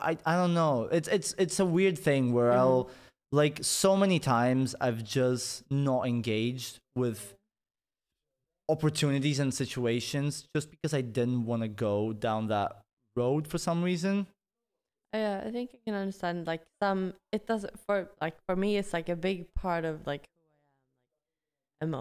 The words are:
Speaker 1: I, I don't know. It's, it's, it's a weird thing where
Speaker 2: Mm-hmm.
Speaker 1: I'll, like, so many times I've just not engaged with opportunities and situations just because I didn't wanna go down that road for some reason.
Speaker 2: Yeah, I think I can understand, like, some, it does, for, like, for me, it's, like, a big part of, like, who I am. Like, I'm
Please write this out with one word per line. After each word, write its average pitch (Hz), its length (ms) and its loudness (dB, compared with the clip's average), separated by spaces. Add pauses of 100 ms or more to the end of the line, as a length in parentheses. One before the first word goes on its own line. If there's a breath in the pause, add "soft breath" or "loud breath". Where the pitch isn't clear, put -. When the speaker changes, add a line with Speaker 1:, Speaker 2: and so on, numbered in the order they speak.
Speaker 1:
I, 160 240 -2
I 165 100 2
don't 175 180 2
know. 151 360 2
It's, 160 180 0
it's, - 300 -2
it's 185 220 0
a 190 40 2
weird 180 340 2
thing 135 340 2
where 120 180 4
Speaker 2:
Mm-hmm. 123 100 6
Speaker 1:
I'll, 127 300 4 (420 loud breath)
like, 151 300 2
so - 340 4
many 190 220 4
times 127 640 2
I've 117 220 -2
just 127 680 -2
not 139 360 0
engaged 117 720 -2 (160)
with 120 400 -2 (1300)
opportunities 147 720 0
and 135 120 2
situations 127 1040 -2
just 151 160 -4
because - 240 -4
I 139 60 0
didn't 120 460 0
wanna 113 220 -2
go 107 440 0
down 110 360 -2
that 104 340 -2 (340)
road 139 320 0
for 170 100 -4
some 170 240 0
reason. 185 440 0 (840)
Speaker 2:
Yeah, 208 340 -2
I 214 40 -6
think 247 240 -6
I - 100 -20
can 214 100 -4
understand, 185 520 -4
like, 165 160 -4 (200)
some, 190 320 0 (180)
it 214 140 -4
does, 214 200 -2 (200)
for, 196 240 -2 (100)
like, 160 160 -4 (100)
for 185 100 -2
me, 202 200 2
it's, 202 160 -4
like, 170 160 -4
a 175 80 -2
big 175 380 -4
part 170 300 -2
of, 160 220 -6
like, 143 200 -6
who - 160 -20
I - 1400 -16
am. 160 60 0
Like, - 20 -2
I'm 131 60 -4